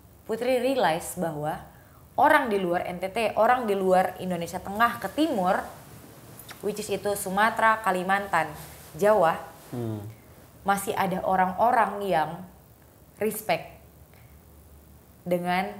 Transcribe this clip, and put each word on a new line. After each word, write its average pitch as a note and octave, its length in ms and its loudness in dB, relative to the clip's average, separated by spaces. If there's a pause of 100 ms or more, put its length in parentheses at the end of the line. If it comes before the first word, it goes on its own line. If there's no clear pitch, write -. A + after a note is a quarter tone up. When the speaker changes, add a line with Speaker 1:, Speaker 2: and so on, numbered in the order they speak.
(240)
Speaker 1:
Putri A#3+ 320 -2
realize G#3+ 640 0
bahwa D#3 400 -4 (560)
orang C#4+ 320 4
di G3+ 80 0
luar F3 320 -2
N F3+ 80 -8
T F#3+ 160 -6
T, - 60 -4 (180)
orang A#3+ 320 2
di G3 80 2
luar F#3 420 2
Indonesia F3 380 -6
Tengah A3 420 0
ke - 140 -6
Timur, A#3 480 0 (1040)
which G#3 160 -4
is G#3 80 -8
itu G3+ 260 -2
Sumatera, A3 680 2
Kalimantan, F#3 640 0 (480)
Jawa, F3 400 6 (380)
Speaker 2:
Hmm. A2 260 -4 (640)
Speaker 1:
masih G3 320 -2
ada F#3 320 0
orang-orang G3 800 2
yang D#3+ 240 0 (880)
respect G#3 560 -4 (1500)
dengan F3+ 400 0 (120)